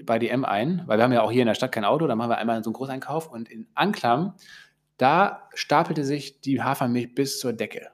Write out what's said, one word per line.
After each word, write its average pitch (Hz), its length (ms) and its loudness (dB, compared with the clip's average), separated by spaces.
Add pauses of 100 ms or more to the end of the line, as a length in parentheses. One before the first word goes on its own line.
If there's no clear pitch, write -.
bei 113 140 2
D 117 80 0
M 120 180 -2
ein, 131 420 0
weil 107 120 2
wir 113 60 6
haben 127 80 4
ja 120 100 4
auch 110 80 2
hier 123 120 4
in 120 40 4
der 107 80 4
Stadt 127 160 -2
kein 110 140 -4
Auto, 143 240 2
dann 113 100 0
machen 117 120 -2
wir 113 80 0
einmal 113 260 -2
so 113 60 -4
einen 110 40 -4
Großeinkauf 135 560 -8
und 117 180 -14
in 110 280 -18
Anklam, 160 580 0 (640)
da 160 580 2
stapelte 156 480 0
sich 139 380 -4
die 131 200 0
Hafermilch 123 540 -2
bis 139 240 -2
zur 123 140 -4
Decke. 107 420 -8